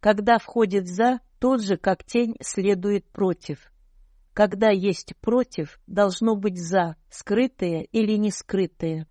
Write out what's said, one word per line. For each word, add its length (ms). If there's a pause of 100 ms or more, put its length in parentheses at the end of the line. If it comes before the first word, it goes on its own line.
Когда 380
входит 500
«за», 320 (180)
тот 240
же, 140
как 280
тень, 360
следует 720
«против». 600 (640)
Когда 380
есть 500
«против», 680
должно 500
быть 220
«за», 380 (140)
скрытое 720
или 340
не 140
скрытое. 800